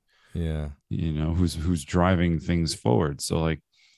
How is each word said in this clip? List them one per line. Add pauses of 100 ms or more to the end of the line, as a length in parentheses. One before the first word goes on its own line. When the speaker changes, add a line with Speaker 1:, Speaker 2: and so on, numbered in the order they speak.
(340)
Speaker 1:
Yeah. (200)
Speaker 2:
You
know,
who's,
who's
driving
things
forward.
So,
like, (360)